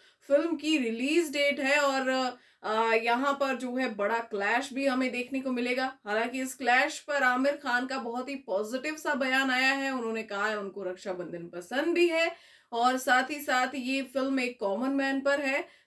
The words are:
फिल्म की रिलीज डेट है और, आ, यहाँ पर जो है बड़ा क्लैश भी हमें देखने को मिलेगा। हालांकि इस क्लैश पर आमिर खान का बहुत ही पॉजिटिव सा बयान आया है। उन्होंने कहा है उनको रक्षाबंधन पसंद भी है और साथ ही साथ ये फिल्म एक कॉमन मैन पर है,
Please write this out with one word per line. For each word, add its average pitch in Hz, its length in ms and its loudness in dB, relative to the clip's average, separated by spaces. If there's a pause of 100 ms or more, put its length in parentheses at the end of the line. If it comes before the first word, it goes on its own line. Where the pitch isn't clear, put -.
(260)
फिल्म 311 300 4
की 294 220 2
रिलीज 262 520 0
डेट 285 300 2
है 285 200 2
और, 262 560 0 (280)
आ, 226 300 2
यहाँ 233 380 2
पर 269 240 0
जो 247 200 -6
है 254 180 -2
बड़ा 208 240 0
क्लैश 226 540 -2
भी 269 140 -2
हमें 254 260 2
देखने 247 280 -4
को 262 120 -4
मिलेगा। 247 540 -2
हालांकि 233 340 -2
इस 262 140 -6
क्लैश 262 440 2
पर 285 240 0
आमिर 262 300 4
खान 254 340 -2
का 262 120 -4
बहुत 240 300 -6
ही 277 60 -6
पॉजिटिव 254 640 -4
सा 302 180 -2
बयान 262 360 0
आया 262 220 2
है। 269 180 -2
उन्होंने 226 320 -4
कहा 208 240 -4
है 214 120 -2
उनको 196 240 -8
रक्षाबंधन 175 680 -8
पसंद 254 460 -2
भी 349 140 4
है 330 280 0 (360)
और 240 240 4
साथ 254 340 2
ही 294 100 -6
साथ 254 340 2
ये 269 280 -2
फिल्म 269 380 -2
एक 247 200 -4
कॉमन 220 300 0
मैन 277 300 0
पर 277 200 2
है, 285 280 -2 (180)